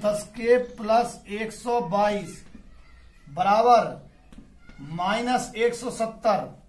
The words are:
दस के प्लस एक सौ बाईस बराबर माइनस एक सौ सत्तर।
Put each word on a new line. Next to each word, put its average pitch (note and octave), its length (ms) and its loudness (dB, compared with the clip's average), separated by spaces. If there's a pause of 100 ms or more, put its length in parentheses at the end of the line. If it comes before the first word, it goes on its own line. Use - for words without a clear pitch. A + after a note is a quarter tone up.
दस G#3 300 -2
के A#3 260 2 (180)
प्लस A3+ 460 0 (100)
एक A3 220 -8
सौ A#3+ 300 -4
बाईस G3+ 600 -2 (840)
बराबर G#3 600 4 (1040)
माइनस A3 640 -2
एक A#3 180 0
सौ B3 180 -8
सत्तर। A3 520 -2 (240)